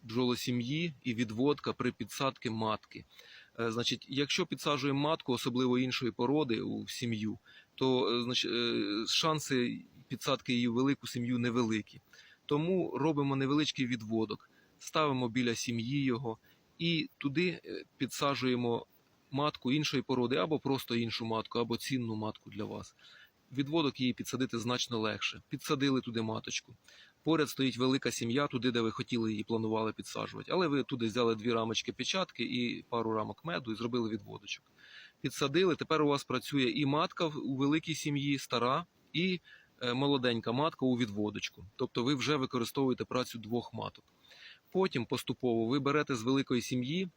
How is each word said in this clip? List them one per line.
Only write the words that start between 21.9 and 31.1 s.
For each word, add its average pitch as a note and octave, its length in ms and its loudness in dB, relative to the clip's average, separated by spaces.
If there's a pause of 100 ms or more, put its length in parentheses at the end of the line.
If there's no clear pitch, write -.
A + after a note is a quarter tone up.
матку G#2+ 360 -6
для G#2 140 -6
вас. G#2 300 -10 (580)
Відводок C#3+ 480 0
її B2+ 120 2
підсадити B2 460 -4
значно A#2+ 400 -2
легше. A2 500 -2
Підсадили C3+ 520 2
туди A2+ 220 -4
маточку. - 540 -6 (460)
Поряд D3+ 280 4
стоїть C3 260 0
велика C3 340 2
сім'я, A#2+ 360 0
туди, B2+ 240 0
де A#2 100 2
ви A2+ 100 2
хотіли A2+ 400 -2
її, G#2+ 140 -4
планували A2 480 0
підсаджувати. G#2+ 600 -6
Але F3 160 2
ви C#3 140 2
туди A#2 240 -2
взяли A#2 280 4